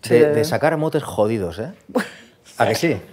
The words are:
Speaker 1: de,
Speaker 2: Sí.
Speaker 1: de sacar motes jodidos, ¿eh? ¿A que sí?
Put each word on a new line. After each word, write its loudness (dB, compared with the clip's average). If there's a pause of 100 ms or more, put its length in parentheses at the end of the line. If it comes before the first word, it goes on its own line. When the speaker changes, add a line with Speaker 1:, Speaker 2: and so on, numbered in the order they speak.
Speaker 1:
de, -14
Speaker 2:
Sí. 6
Speaker 1:
de 2
sacar 0
motes -2
jodidos, -2
¿eh? -8 (840)
¿A 2
que 0
sí? -2 (140)